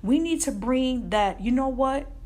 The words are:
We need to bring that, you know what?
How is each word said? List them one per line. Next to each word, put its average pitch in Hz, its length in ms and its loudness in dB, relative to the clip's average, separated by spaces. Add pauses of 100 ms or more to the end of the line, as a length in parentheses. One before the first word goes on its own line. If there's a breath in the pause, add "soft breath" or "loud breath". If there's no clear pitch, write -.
We 254 160 4
need 330 220 0
to 269 100 -2
bring 247 580 0
that, 202 320 0
you 226 100 0
know 262 160 2
what? 262 440 0 (140)